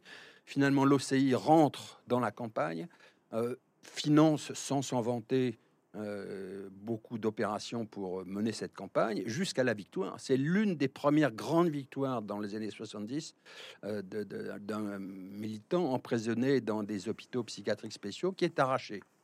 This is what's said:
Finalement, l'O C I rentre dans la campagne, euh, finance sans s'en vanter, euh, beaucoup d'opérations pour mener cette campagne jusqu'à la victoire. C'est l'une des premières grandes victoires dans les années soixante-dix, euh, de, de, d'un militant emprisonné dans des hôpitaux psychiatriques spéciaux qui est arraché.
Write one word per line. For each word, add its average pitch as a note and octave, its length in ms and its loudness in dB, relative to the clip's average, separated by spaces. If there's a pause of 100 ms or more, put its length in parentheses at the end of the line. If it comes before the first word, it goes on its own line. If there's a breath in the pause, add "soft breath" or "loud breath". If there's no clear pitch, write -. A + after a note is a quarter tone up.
(460 loud breath)
Finalement, C#3 400 4
l'O C#3 140 6
C C3+ 200 2
I C3+ 160 4
rentre C#3+ 720 4
dans B2 140 2
la A2 100 0
campagne, D#3 560 -4 (460 soft breath)
euh, A#2+ 220 -2 (260)
finance D3+ 720 4
sans - 280 -2
s'en B2+ 200 0
vanter, A#2+ 580 0 (360)
euh, G2 760 -8
beaucoup A2 480 -6
d'opérations G#2+ 680 -2
pour F#2 400 -6
mener G2+ 260 0
cette G2 220 -6
campagne C#3+ 540 -2
jusqu'à B2+ 360 -2
la A#2+ 120 2
victoire. G#2 440 -6
C'est C3 180 2
l'une F3+ 380 2
des C#3 120 0
premières D3 440 4
grandes C#3+ 380 2
victoires C3+ 520 -2
dans G#2 180 -6
les G#2 160 -6
années G#2+ 160 -4
soixante-dix, A2+ 640 -8 (480 loud breath)
euh, G#2 180 -4
de, G#2 220 -6
de, G2+ 360 -8
d'un G#2 400 -6
militant G#2 920 -4
emprisonné B2 680 2
dans G#2+ 200 0
des G2+ 260 -4
hôpitaux A2+ 360 -4
psychiatriques G#2 500 -4
spéciaux C3+ 380 -4
qui F#3 120 -2
est E3 160 0
arraché. C3 440 0 (200)